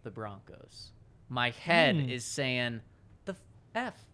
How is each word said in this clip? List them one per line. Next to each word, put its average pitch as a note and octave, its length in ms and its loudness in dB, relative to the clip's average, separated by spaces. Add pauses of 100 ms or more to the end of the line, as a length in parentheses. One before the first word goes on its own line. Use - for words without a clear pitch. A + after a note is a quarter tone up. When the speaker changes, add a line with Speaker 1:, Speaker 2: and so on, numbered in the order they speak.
Speaker 1:
the A#2+ 80 -10
Broncos. - 800 -14 (380)
My B2 220 0
head E3 460 6
Speaker 2:
Hmm. C#3 120 0
Speaker 1:
is B2 160 -6
saying, B2 560 -2 (440)
"The F#3+ 100 -8 (400)
F? A#3 180 -4 (200)